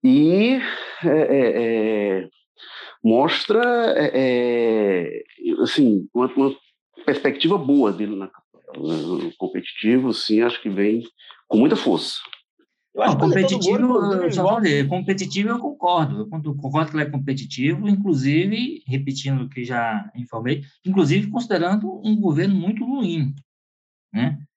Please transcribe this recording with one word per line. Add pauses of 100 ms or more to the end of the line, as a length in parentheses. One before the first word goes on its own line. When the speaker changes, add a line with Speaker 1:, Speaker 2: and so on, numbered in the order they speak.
Speaker 1:
E, (440)
é,
é... (720)
é, (720)
mostra, (340)
é,
é,
assim,
uma,
uma (520)
perspectiva
boa
dele
na
campanha,
né?
Competitivo,
sim,
acho
que
vem (460)
com
muita
força. (760)
Speaker 2:
Eu
acho
Speaker 3:
Não,
Speaker 2:
que
o
eleitor
do
Speaker 3:
competitivo,
Speaker 2:
Moro,
quando
Speaker 3:
eu
Speaker 2:
ele
Speaker 3:
só
Speaker 2:
vota
Speaker 3:
falei,
competitivo
eu
concordo,
eu
con-,
concordo
que
ele
é
competitivo,
inclusive,
repetindo
o
que
já
informei, (200)
inclusive
considerando
um
governo
muito
ruim, (760)
né? (180)